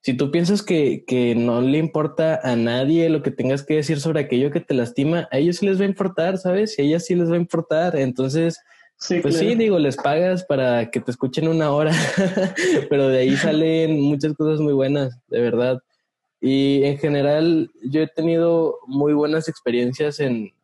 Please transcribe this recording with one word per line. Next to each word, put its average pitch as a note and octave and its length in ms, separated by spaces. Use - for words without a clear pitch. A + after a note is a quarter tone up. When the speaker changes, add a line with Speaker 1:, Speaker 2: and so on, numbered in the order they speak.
Speaker 1:
si C3 120
tú C#3 160
piensas F3 320
que, D3+ 420
que B2 300
no A#2 280
le C3+ 160
importa D#3+ 640
a B2+ 100
nadie C3 540
lo D3+ 160
que C3 80
tengas C3+ 320
que D#3 100
decir D3+ 260
sobre D#3+ 200
aquello C3+ 320
que E3 80
te - 140
lastima, C#3 580
a C3 60
ellos F3 180
sí G3+ 100
les F#3+ 140
va G3+ 40
a G3 40
importar, F#3+ 500
¿sabes? G3 400
Y C#3+ 40
a - 20
ellas E3 200
sí F3+ 120
les E3+ 120
va E3 60
a F3 60
importar. E3 560
Entonces, C3+ 640
Speaker 2:
Sí, F3 220
Speaker 1:
pues - 160
Speaker 2:
claro. F#3 140
Speaker 1:
sí, A#3+ 60
digo, G#3+ 220
les C#3+ 180
pagas F3+ 500
para B2 440
que B2+ 100
te A#2+ 100
escuchen C#3 380
una D#3+ 220
hora, D3+ 220
<laughs> F#3+ 960
pero C#3 200
de C3 100
ahí C3 180
Speaker 2:
<laughs> - 0
Speaker 1:
salen D#3+ 640
muchas D3 320
cosas D#3 280
muy D3 120
buenas, C3+ 460
de A#2 140
verdad. A#2+ 380
Y C#3 440
en C#3+ 120
general, D3+ 720
yo C3+ 180
he D#3 60
tenido E3 800
muy C#3+ 260
buenas D3+ 360
experiencias C3 720
en A#2 320